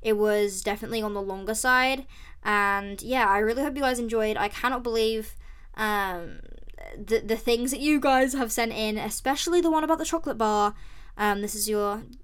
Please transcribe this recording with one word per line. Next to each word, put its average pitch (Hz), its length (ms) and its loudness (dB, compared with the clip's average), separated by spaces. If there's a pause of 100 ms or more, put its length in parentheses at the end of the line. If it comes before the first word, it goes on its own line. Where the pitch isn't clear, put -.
It 220 120 2
was 208 460 2
definitely 214 400 -4
on 208 140 -4
the 202 80 -4
longer 196 320 -4
side, 254 500 2 (380)
and 202 580 2
yeah, 240 260 2
I 196 120 4
really 226 240 2
hope 294 140 -2
you 285 60 -2
guys 254 160 2
enjoyed. 220 380 0
I 202 120 0
cannot 247 340 -2
believe, 220 540 0 (400)
um, 196 640 -2 (580)
the, 214 220 0
the 214 160 0
things 240 340 0
that 262 100 -4
you 294 200 4
guys 262 340 4
have 254 180 0
sent 233 200 0
in, 214 260 -2
especially 285 640 0
the 330 100 4
one 311 140 2
about 320 140 2
the 320 60 -2
chocolate 311 320 -2
bar. 208 380 2 (440)
Um, 208 220 2
this 208 140 -4
is 208 140 -2
your 208 340 0 (220)